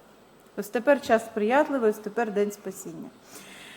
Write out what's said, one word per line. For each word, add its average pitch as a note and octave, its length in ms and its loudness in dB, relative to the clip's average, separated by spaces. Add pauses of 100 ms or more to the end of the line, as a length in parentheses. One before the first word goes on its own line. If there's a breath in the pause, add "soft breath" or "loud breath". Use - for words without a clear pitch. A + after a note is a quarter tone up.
(560)
«Ось G3+ 120 -8
тепер B3+ 320 2
час E4 240 2
сприятливий, B3 680 2
ось G#3+ 80 -2
тепер A3 340 -4
день G#3 200 0
спасіння». E3 560 -12 (680 loud breath)